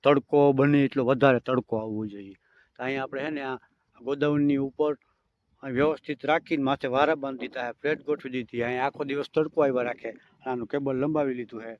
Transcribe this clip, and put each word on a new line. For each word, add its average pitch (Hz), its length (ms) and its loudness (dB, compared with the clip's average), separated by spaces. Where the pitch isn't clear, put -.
તડકો 143 480 6
બને 143 320 4
એટલો 131 200 0
વધારે 131 340 4
તડકો 123 400 -2
આવવો 110 280 -6
જોઈએ. 101 280 -14
તો 123 60 -10
અહીંયા 135 200 -4
આપણે 135 200 -8
છે 151 80 -6
ને 147 120 -8
આ 131 160 -8
ગોડાઉનની 143 540 2
ઉપર 139 400 -2
વ્યવસ્થિત 139 640 -2
રાખીને 151 360 0
માથે 135 260 0
વારા 143 260 2
બાંધી 135 340 -8
દીધા, 123 240 -8
પ્લેટ 147 320 -4
ગોઠવી 143 260 -4
દીધી. 123 320 -4
અહીંયા 127 240 -2
આખો 143 180 -4
દિવસ 139 300 -4
તડકો 156 280 2
આવ્યા 127 200 2
રાખે. 120 300 -6
આનું 123 200 -6
કેબલ 139 300 -4
લંબાવી 143 380 0
લીધું 117 280 -10
છે. 113 180 -12